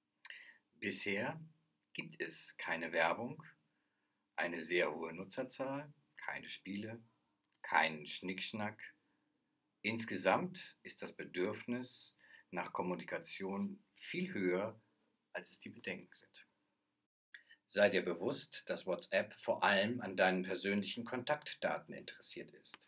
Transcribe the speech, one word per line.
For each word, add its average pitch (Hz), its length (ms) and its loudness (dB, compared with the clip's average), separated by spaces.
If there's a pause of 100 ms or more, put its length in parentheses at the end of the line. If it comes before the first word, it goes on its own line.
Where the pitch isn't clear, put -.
(760)
Bisher 104 680 0 (520)
gibt - 280 -8
es - 360 -8
keine 82 340 -2
Werbung, 82 500 2 (920)
eine 82 260 0
sehr 82 320 4
hohe 80 200 -4
Nutzerzahl, 131 800 -4 (240)
keine - 320 -8
Spiele, 110 520 -6 (600)
keinen 80 420 2
Schnickschnack. 95 760 -4 (1000)
Insgesamt 107 1000 2
ist - 180 -12
das - 140 -8
Bedürfnis 107 1000 -4 (340)
nach 87 220 -4
Kommunikation 92 1120 -2 (100)
viel - 400 -4
höher, 98 460 2 (580)
als - 140 -10
es - 80 -12
die - 100 -10
Bedenken - 440 -8
sind. - 340 -20 (1160)
Sei 101 240 8
dir 95 120 4
bewusst, 90 640 -2
dass 87 200 -2
WhatsApp 95 480 0
vor - 280 0
allem 101 380 6
an 95 160 -4
deinen 92 260 6
persönlichen 98 640 0
Kontaktdaten - 880 -2
interessiert - 580 -10
ist. - 240 -18 (120)